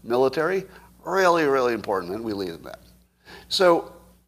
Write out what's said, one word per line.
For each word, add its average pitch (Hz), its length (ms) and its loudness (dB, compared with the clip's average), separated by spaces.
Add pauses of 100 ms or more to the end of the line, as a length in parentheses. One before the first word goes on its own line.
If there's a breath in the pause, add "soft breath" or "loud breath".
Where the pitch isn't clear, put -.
Military, 143 600 0 (420 loud breath)
really, 175 380 2
really 131 300 2
important, 95 400 -4
and 113 100 -8
we 107 100 -6
lead 95 160 -6
in 73 140 -14
that. - 160 -18 (720 loud breath)
So 175 440 2 (340)